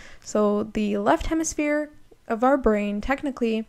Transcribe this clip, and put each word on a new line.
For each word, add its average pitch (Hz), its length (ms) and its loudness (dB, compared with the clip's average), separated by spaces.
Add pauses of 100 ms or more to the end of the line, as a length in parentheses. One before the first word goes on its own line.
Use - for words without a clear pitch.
(200)
So 208 440 2
the 208 340 -2
left 240 300 2
hemisphere 302 640 -2 (360)
of 226 160 -2
our 269 140 6
brain 208 440 0
technically 247 680 -2